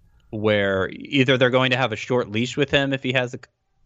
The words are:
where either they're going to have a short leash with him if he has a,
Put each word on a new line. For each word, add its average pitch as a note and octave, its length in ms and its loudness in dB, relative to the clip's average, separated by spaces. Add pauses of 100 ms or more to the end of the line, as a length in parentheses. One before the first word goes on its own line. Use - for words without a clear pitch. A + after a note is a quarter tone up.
(300)
where G2+ 640 0
either C3+ 440 2
they're B2 120 4
going B2+ 220 2
to B2 60 0
have B2 140 0
a G#2+ 60 -6
short B2 340 -2
leash A#2 240 -4
with C#3+ 160 -2
him C#3 220 0
if C3 100 -6
he B2+ 80 -4
has B2+ 220 -2
a, B2 60 -12 (460)